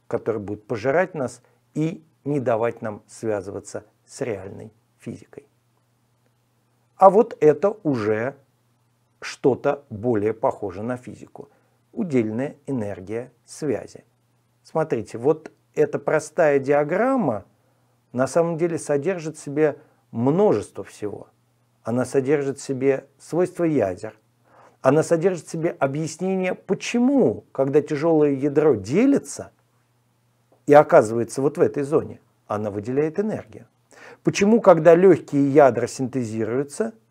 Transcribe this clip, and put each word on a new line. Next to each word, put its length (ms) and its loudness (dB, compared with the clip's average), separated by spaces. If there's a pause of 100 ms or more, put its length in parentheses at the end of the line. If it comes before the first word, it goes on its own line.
которые 340 -4
будут 260 -10
пожирать 480 -2
нас 280 -8 (320)
и 300 -4 (200)
не 140 -4
давать 440 -2
нам 260 -10
связываться 760 -8 (200)
с 160 -18
реальной 520 -10 (260)
физикой. 480 -18 (1500)
А 140 6
вот 300 2
это 300 4 (120)
уже 540 -2 (840)
что-то 680 -2
более 440 -2
похоже 480 -6
на 140 -6
физику. 520 -18 (440)
Удельная 640 -2 (100)
энергия 640 -8 (120)
связи. 600 -8 (580)
Смотрите, 560 -4
вот 340 -2 (220)
эта 240 0
простая 600 0
диаграмма 840 0 (680)
на 140 -2
самом 300 -2
деле 220 -4
содержит 580 -6
в 80 -20
себе 340 -2 (320)
множество 720 0
всего. 460 -14 (560)
Она 200 -2
содержит 540 -2
в 40 -20
себе 440 -2 (120)
свойства 460 -4
ядер. 540 -2 (640)
Она 220 4
содержит 440 -2
в 40 -18
себе 200 -4
объяснение, 840 -4
почему, 1000 0
когда 300 2
тяжелое 500 2
ядро 420 2
делится 800 -2 (1120)
и 60 4
оказывается 680 4
вот 160 -2
в 20 -4
этой 220 0
зоне, 380 -4 (260)
она 240 -4
выделяет 500 -4
энергию. 460 -10 (560)
Почему, 380 2
когда 340 8
легкие 580 4
ядра 340 6
синтезируются, 1080 -6 (160)